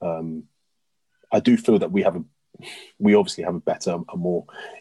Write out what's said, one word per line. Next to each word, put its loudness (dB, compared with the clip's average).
Um, -8
I 2
do 4
feel 4
that -4
we 2
have 0
a, -8
we 6
obviously 0
have -4
a -6
better, -4
a -12
more -2